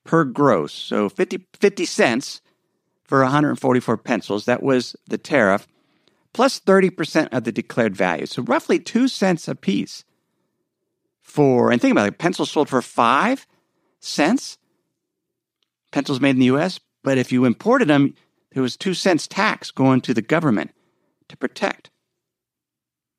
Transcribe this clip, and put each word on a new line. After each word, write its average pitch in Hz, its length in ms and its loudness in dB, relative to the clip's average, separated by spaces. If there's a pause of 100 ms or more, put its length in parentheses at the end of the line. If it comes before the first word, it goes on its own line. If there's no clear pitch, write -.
per 165 200 2
gross, 117 480 0
so 107 360 -4
fifty, 185 440 -4
fifty 202 320 0
cents 139 560 -2 (600)
for 135 200 2
a 131 60 2
hundred 143 280 0
forty-four 123 420 0
pencils. 104 480 -4
That 120 160 -2
was 131 340 -2 (100)
the 104 120 -6
tariff, 104 500 0 (640)
plus 254 280 0
thirty 190 280 4
percent 160 460 -4
of 120 100 -2
the 113 80 -4
declared 110 420 -2
value. 87 300 -2
So - 180 -8
roughly 233 360 0
two 254 300 0
cents 190 400 -2
a 143 60 -8
piece - 500 -6 (1160)
for, 123 500 2
and 120 100 2
think 269 120 2
about 123 140 4
it, 101 100 -4
pencils 170 340 -4
sold 147 200 -2
for 131 100 2
five 143 680 0 (540)
cents, - 560 -2 (1300)
pencils 139 300 -4
made 139 100 4
in 131 80 2
the 127 80 4
U 127 120 2
S, 180 220 -4 (220)
but 135 160 0
if 123 140 -2
you 127 120 2
imported 214 440 2
them, 143 260 2 (380)
there 131 100 -2
was 123 140 -4
two 185 180 -4
cents 170 320 0
tax - 440 -4
going 131 320 2
to 127 120 -4
the 107 80 0
government 139 480 -2 (560)
to - 120 -20
protect. - 520 -6 (1300)